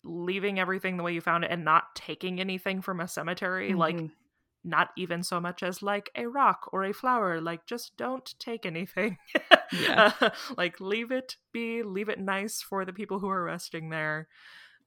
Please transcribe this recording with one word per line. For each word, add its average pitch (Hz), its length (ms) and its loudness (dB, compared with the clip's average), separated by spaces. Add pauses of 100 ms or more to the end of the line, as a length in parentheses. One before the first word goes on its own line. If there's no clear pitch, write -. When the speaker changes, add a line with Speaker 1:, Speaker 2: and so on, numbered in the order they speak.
Speaker 1:
leaving 185 540 -2
everything 185 380 0
the 170 60 -2
way 170 100 0
you 165 80 -2
found 170 240 2
it - 60 -4
and 170 120 -2
not 156 320 4
taking 180 440 -6
anything 190 420 -2
from 185 180 -4
a 175 80 -4
cemetery, 185 680 -2
like, 170 220 4
Speaker 2:
Mm-hmm. 165 120 -2 (580)
Speaker 1:
not 165 320 4
even 175 260 -2
so 180 160 0
much 175 240 -4
as, 185 180 -4
like, 202 340 -2
a 240 120 -4
rock 240 440 2
or 190 120 0
a 196 100 -2
flower, 208 480 2
like, 165 240 -6
just - 320 -8
don't 254 400 -6
take 233 280 -8
anything. 185 520 -2 (160)
<laughs> - 240 8 (140)
Speaker 2:
Yeah. 208 400 6 (100)
Speaker 1:
Uh, 226 80 6 (260)
like, 175 240 -2
leave 220 320 -4
it 262 260 -6 (140)
be, 233 300 -4
leave 202 280 -4
it 196 100 -4
nice 196 420 -2
for 190 240 -2
the 185 80 -8
people 196 240 -6
who 196 120 -2
are 185 140 0
resting 160 460 -6
there. 156 380 -4 (600)